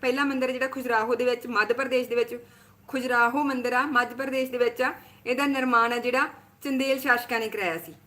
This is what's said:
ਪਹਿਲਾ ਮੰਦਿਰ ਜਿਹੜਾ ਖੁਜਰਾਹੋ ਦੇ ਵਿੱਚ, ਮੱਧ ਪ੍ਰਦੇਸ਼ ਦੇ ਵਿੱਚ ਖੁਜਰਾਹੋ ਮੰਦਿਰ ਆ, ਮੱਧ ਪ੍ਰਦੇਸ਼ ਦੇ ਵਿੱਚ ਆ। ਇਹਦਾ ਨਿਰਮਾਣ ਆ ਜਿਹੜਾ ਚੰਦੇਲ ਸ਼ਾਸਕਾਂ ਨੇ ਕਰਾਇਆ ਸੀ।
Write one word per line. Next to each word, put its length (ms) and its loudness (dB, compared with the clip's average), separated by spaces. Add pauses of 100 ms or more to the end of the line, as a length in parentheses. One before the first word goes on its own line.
ਪਹਿਲਾ 240 0
ਮੰਦਿਰ 260 0
ਜਿਹੜਾ 160 -2
ਖੁਜਰਾਹੋ 480 0
ਦੇ 100 0
ਵਿੱਚ, 220 0
ਮੱਧ 260 0
ਪ੍ਰਦੇਸ਼ 360 0
ਦੇ 60 -4
ਵਿੱਚ 300 -2 (440)
ਖੁਜਰਾਹੋ 540 2
ਮੰਦਿਰ 300 -2
ਆ, 100 2
ਮੱਧ 320 0
ਪ੍ਰਦੇਸ਼ 360 -2
ਦੇ 80 -4
ਵਿੱਚ 240 2
ਆ। 120 0 (320)
ਇਹਦਾ 200 0
ਨਿਰਮਾਣ 460 4
ਆ 60 0
ਜਿਹੜਾ 300 0 (360)
ਚੰਦੇਲ 340 0
ਸ਼ਾਸਕਾਂ 420 0
ਨੇ 80 -2
ਕਰਾਇਆ 300 -2
ਸੀ। 160 -16 (120)